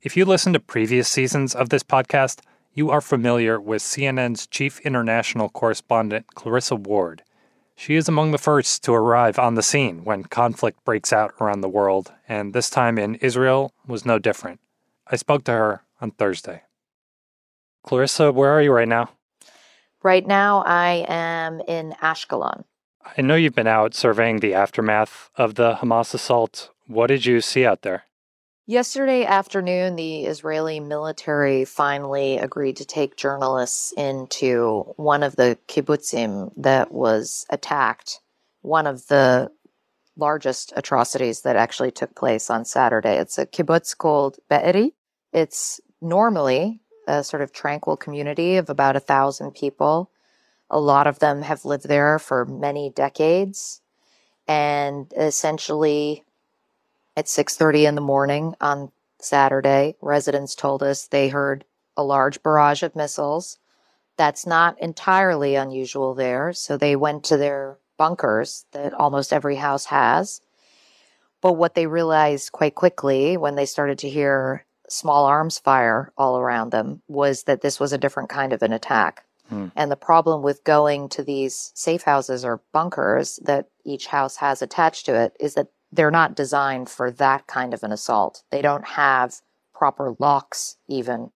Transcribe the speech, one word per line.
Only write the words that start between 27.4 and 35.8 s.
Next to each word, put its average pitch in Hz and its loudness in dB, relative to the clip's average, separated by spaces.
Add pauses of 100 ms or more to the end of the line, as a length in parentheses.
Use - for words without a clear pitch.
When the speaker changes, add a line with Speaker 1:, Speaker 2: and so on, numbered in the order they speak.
Speaker 1:
see 127 2
out 101 2
there? 92 -8 (640)
Speaker 2:
Yesterday 247 0
afternoon, 185 0
the 160 -8
Israeli 156 -4
military 147 -2
finally 139 -2
agreed 135 -4
to 139 -14
take 143 -4
journalists 131 -4
into 127 -2
one 147 0
of 135 -4
the 123 4 (120)
kibbutzim 117 -4